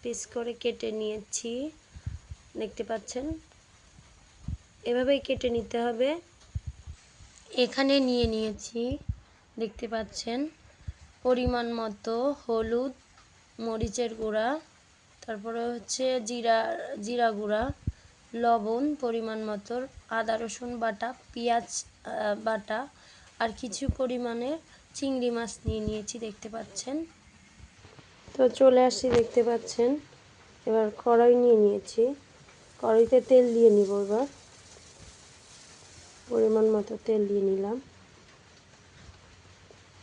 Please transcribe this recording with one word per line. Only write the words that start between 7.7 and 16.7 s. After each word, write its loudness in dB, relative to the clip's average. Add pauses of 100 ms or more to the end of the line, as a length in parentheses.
নিয়ে 2
নিয়েছি, -4 (600)
দেখতে -8
পাচ্ছেন, -6 (720)
পরিমাণ 0
মতো -4 (140)
হলুদ, -2 (680)
মরিচের -4
গুঁড়া, -2 (640)
তারপরে -8
হচ্ছে -2
জিরা, 0 (240)